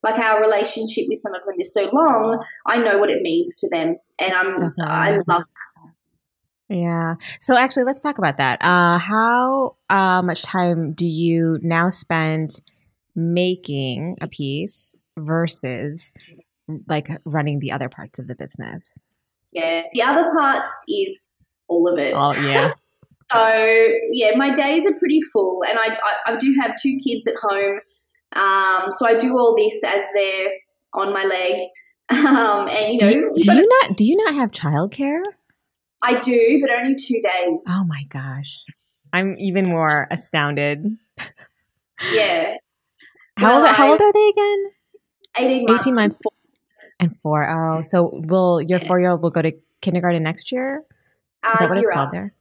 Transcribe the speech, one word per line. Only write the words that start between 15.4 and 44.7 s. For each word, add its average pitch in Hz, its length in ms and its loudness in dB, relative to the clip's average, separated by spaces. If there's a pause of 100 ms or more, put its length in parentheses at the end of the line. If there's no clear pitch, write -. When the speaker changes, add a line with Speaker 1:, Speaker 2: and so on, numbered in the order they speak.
Speaker 2:
like, 151 220 -6 (160)
running 147 320 -4
the 135 140 -6
other 127 180 -8
parts - 280 -20
of 127 80 -16
the 123 80 -14
business? - 580 -16 (600)
Speaker 1:
Yeah, 165 300 -2 (100)
the 240 100 -2
other 320 320 2
parts 277 360 0 (180)
is 381 500 -6 (300)
all 170 240 2
of 175 60 0
it. 143 180 -2
Speaker 2:
Oh, 143 160 2
yeah. 139 440 0
Speaker 1:
<laughs> - 60 -20 (500)
So, 220 540 4 (240)
yeah, 233 240 2
my 269 180 2
days 302 340 0
are 403 120 2
pretty 311 220 2
full, 185 420 -2
and 226 160 -2
I, 220 80 0 (420)
I, 233 40 -2
I 226 40 -4
do 262 240 2
have 240 120 -2 (100)
two 269 240 -2
kids 226 220 -4
at 226 120 -4
home. 202 380 -2 (560)
Um, 190 560 2
so 247 160 -2
I 226 80 6
do 254 240 2
all 233 180 4
this 214 180 2 (100)
as 196 200 0 (100)
they're 190 340 0 (460)
on 196 180 -2
my 190 120 -2
leg. 185 360 -2 (500)
<laughs> 277 160 4
Um, 220 420 2
and, 214 240 -2
you 247 60 0
Speaker 2:
Do 208 80 6
Speaker 1:
know, 214 60 6
Speaker 2:
you, 320 240 2
Speaker 1:
you've 170 80 4
Speaker 2:
do - 60 6
Speaker 1:
gotta 247 100 8
Speaker 2:
you 415 80 6 (140)
not, - 140 -2
do 208 80 2
you 294 120 4
not 403 180 2
have 254 160 -2
childcare? 202 680 -2 (840)
Speaker 1:
I 247 160 2
do, 247 420 4
but 262 160 0
only 262 200 0
two 226 260 -2
days. 180 460 0
Speaker 2:
Oh 185 180 0
my 143 220 -4
gosh. 139 560 -12 (480)
I'm 185 260 -2
even 190 280 -2
more 156 440 0
astounded. 147 760 -2 (1300)
Speaker 1:
Yeah. - 420 0 (840)
Speaker 2:
How 202 80 4
Speaker 1:
Well, 262 200 6
Speaker 2:
old, 285 100 6
how 285 100 6
Speaker 1:
I 285 40 6
Speaker 2:
old 320 120 6
are 415 100 6
they 415 160 4
again? 403 360 0 (720)